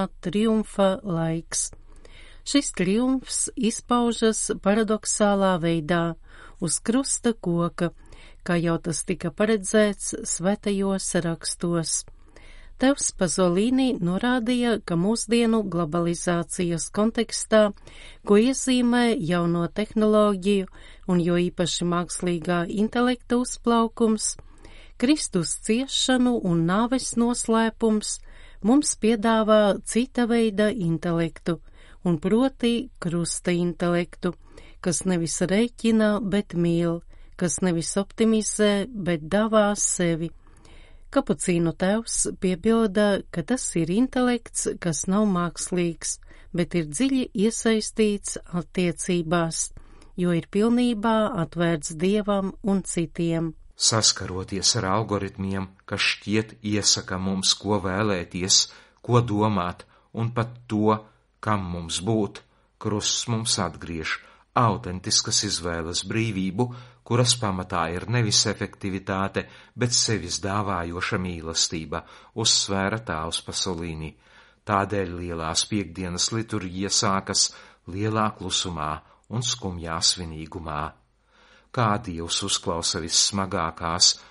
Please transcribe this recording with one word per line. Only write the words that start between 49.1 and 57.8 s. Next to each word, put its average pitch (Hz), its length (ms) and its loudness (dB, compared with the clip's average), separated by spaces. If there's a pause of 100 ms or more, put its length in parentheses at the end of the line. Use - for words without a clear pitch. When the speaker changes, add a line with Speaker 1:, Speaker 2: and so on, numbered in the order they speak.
Speaker 1:
jo 175 160 2
ir 165 160 -2
pilnībā 233 640 2 (300)
atvērts 165 500 -2
Dievam 196 560 0 (160)
un 196 160 2
citiem. 165 720 -2 (260)
Speaker 2:
Saskaroties 95 1000 0
ar 95 100 0
algoritmiem, 98 760 -2 (180)
kas 101 160 -4
šķiet 110 540 0 (100)
iesaka 98 560 0
mums, 95 320 0
ko 101 240 0
vēlēties, 92 800 0 (400)